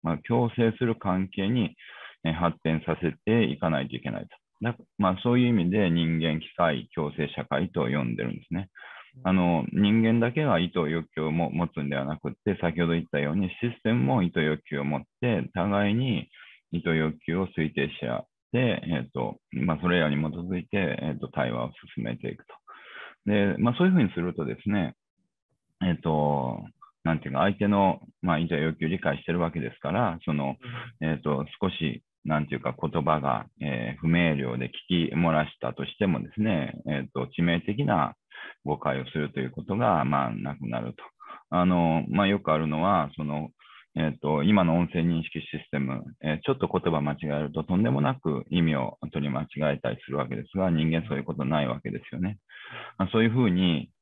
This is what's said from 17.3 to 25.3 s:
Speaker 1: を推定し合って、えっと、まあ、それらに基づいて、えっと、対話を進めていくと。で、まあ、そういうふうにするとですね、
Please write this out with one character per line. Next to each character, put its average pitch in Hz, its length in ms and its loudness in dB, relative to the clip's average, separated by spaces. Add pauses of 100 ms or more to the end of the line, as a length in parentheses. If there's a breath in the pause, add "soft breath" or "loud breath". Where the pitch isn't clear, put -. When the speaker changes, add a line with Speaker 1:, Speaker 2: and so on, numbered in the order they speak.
Speaker 1:
を 95 100 0
推 78 260 -2
定 69 160 0
し - 160 -8
合 58 140 -2
っ - 60 -10 (260)
て、 120 360 0
え 71 180 -2
っ - 60 -20
と、 60 260 -4 (140)
ま 80 240 0
あ、 73 60 -8
そ 87 80 0
れ 87 100 4
ら 78 100 4
に 71 60 2
基 76 200 -2
づ 90 220 -4
い 87 100 -6
て、 92 340 -2
え 73 140 -4
っ - 40 -10
と、 - 80 -6
対 62 240 -2
話 60 140 -2
を 64 60 -8 (240)
進 58 80 -4
め 58 120 -4
て 60 160 -8
い - 60 -12
く - 80 -20
と。 - 80 -20 (720 loud breath)
で、 101 320 4
ま 117 140 4
あ、 123 60 -2
そ 175 60 4
う 185 40 6
い - 40 6
う - 20 4
ふ 185 40 6
う 139 60 6
に 92 100 2
す 87 60 -4
る 85 140 -2
と 80 120 -4
で - 180 -6
す 104 60 -2
ね、 95 260 0 (880)